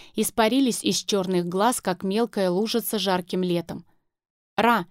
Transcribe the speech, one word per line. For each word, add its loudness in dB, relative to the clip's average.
испарились 0
из 0
чёрных 0
глаз, 0
как -4
мелкая 0
лужица -2
жарким -2
летом. -4
«Ра, 2